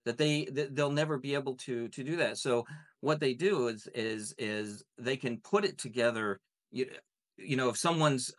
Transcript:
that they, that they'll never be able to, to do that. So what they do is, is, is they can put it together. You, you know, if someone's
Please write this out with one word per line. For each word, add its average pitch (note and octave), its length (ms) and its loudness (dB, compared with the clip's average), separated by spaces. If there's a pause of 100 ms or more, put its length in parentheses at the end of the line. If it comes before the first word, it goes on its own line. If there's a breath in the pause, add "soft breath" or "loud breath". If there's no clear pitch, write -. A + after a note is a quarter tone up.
that A#2 100 0
they, D3+ 300 2
that C#3 280 -4
they'll C#3+ 160 2
never D3+ 280 2
be C#3 160 -2
able C3+ 220 -2
to, A#2 320 -4
to C3+ 140 -10
do D#3 140 -4
that. A#2 220 0
So A#2+ 260 2 (360 loud breath)
what D3+ 200 2
they C3+ 140 2
do D3+ 340 2
is, A2 260 -6
is, A2 440 -4
is G#2+ 440 -4 (140)
they B2+ 220 -2
can A#2+ 180 -2
put G3+ 300 2
it - 100 -6
together. A2+ 640 0 (300)
You, B2+ 160 -2 (500)
you B2+ 200 -2
know, B2+ 120 2
if A2+ 80 2
someone's D#3 640 2